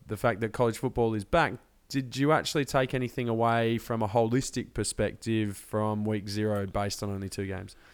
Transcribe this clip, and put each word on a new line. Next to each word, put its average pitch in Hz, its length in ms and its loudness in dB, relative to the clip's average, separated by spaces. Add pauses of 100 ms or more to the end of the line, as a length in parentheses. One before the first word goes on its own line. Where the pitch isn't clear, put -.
the 104 120 -6
fact 110 240 2
that 110 100 0
college 117 260 2
football 117 360 0
is 107 100 -2
back, 151 300 2 (340)
did 127 300 -4
you 143 140 4
actually 147 340 2
take 131 280 0
anything 123 360 -2
away 117 480 2
from 113 240 -2
a 107 60 2
holistic 113 680 0
perspective 107 840 0
from 107 480 -2
week 107 240 -2
zero 104 380 0
based 101 380 -4
on 101 80 -4
only 98 180 -6
two 98 160 -6
games? 95 300 -8 (180)